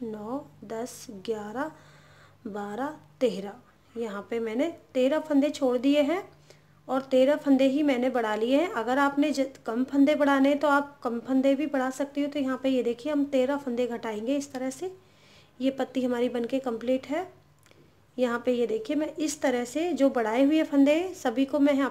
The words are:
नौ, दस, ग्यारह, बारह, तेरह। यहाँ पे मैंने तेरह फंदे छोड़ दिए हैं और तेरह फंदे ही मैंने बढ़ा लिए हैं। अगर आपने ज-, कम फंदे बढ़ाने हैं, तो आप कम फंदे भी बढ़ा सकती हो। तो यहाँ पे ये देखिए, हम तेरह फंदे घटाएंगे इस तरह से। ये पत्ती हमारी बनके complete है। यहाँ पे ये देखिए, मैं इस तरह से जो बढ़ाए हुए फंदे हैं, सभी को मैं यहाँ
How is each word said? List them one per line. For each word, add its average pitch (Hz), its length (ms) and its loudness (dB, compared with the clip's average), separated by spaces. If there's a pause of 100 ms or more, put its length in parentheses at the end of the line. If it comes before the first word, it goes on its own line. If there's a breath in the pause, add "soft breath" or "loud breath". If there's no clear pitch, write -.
नौ, 220 360 -8 (260)
दस, 226 400 -10 (200)
ग्यारह, 226 460 -6 (760 loud breath)
बारह, 208 480 -8 (260)
तेरह। 202 800 -6
यहाँ 202 300 -8
पे 233 100 -4
मैंने 233 300 -2 (240)
तेरह 269 280 2
फंदे 294 300 2
छोड़ 254 280 0
दिए 285 240 4
हैं 339 200 0 (640 soft breath)
और 262 160 -2
तेरह 262 340 4
फंदे 269 300 4
ही 277 160 2
मैंने 262 280 2
बढ़ा 226 260 0
लिए 247 220 2
हैं। 359 140 0
अगर 240 260 -2
आपने 285 340 2
ज-, 269 320 -2
कम 233 200 -2
फंदे 285 300 4
बढ़ाने 277 340 4
हैं, 285 100 2
तो 302 100 2
आप 285 300 0
कम 233 220 -4
फंदे 262 340 2
भी 285 120 -2
बढ़ा 262 240 -2
सकती 285 300 -6
हो। 285 60 0
तो 285 120 -6
यहाँ 262 240 -4
पे 269 60 0
ये 254 140 0
देखिए, 233 280 -4
हम 294 160 0
तेरह 269 320 0
फंदे 247 280 -4
घटाएंगे 233 500 -4
इस 285 160 -8
तरह 262 180 -6
से। 370 260 -10 (600 soft breath)
ये 262 120 0
पत्ती 262 320 -4
हमारी 247 260 0
बनके 240 300 -4
complete 247 480 -2
है। 339 200 -4 (880 soft breath)
यहाँ 240 280 0
पे 254 80 2
ये 240 140 0
देखिए, 220 280 -4
मैं 302 200 0
इस 302 260 -4
तरह 247 240 0
से 320 280 -2
जो 269 160 4
बढ़ाए 226 340 2
हुए 311 200 4
फंदे 285 300 4
हैं, 349 200 0
सभी 262 320 0
को 294 140 -2
मैं 285 140 6
यहाँ 269 180 2